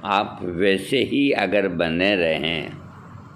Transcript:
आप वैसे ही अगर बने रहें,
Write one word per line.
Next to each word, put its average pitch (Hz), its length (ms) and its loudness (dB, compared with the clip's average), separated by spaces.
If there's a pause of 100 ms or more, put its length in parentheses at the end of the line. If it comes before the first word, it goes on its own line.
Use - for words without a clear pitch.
आप 104 360 0
वैसे 95 600 2
ही 135 300 2
अगर 101 360 2
बने 87 460 2
रहें, 80 540 -2 (640)